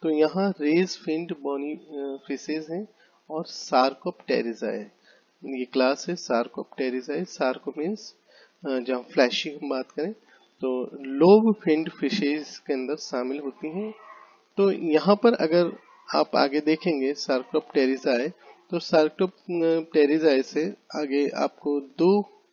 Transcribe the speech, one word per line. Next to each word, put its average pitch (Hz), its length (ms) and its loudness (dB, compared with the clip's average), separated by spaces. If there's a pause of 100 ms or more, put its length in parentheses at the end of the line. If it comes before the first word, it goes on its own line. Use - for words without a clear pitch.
तो 165 80 -2
यहाँ 156 520 0
rays 170 360 0
finned 160 340 -6
bony, 143 420 -6
अ, 139 540 -12
faces 156 420 -8
हैं 185 180 -8 (420)
और 156 180 -8
sarcopterygii 120 1400 -2 (600)
ये 131 200 -8
class 131 440 -2
है। 151 60 -6
sarcopterygii, 131 1200 -6
sarco 135 400 -4
means, 180 380 -8 (500)
अ, 131 140 -2
जहाँ 123 240 -4
फ्लैशी 127 460 0
हम 147 200 -10
बात 131 220 -6
करें 170 220 -6 (480)
तो 127 420 -4
लोब 190 520 6
finned 156 340 0
faces 143 720 -4
के - 140 -6
अंदर 131 220 -4
शामिल 135 440 -6
होती 143 280 -10
हैं। 202 260 -8 (640)
तो 196 140 4
यहाँ 160 440 2
पर 233 180 4
अगर 175 440 2 (380)
आप 151 200 0
आगे 139 240 4
देखेंगे 151 540 0
sarcopterygii, 131 1160 0 (400)
तो 175 80 -2
sarcopterygii 160 1600 2
से 160 300 -4 (220)
आगे 143 320 0
आपको 143 520 -4
दो 180 640 0 (120)